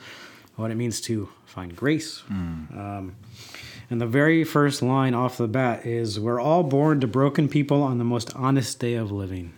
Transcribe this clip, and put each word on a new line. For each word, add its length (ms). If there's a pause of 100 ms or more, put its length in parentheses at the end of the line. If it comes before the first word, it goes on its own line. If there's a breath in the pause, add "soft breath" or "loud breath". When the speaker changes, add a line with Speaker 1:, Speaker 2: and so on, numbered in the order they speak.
(580 loud breath)
Speaker 1:
what 140
it 40
means 260
to 280 (160)
find 280
grace. 540
Speaker 2:
Hmm. 500
Speaker 1:
Um, 380 (720 loud breath)
and 120
the 60
very 360
first 380
line 320
off 240
the 100
bat 380
is, 340
"We're 220
all 220
born 360
to 80
broken 400
people 340
on 160
the 60
most 320
honest 420
day 180
of 140
living." 480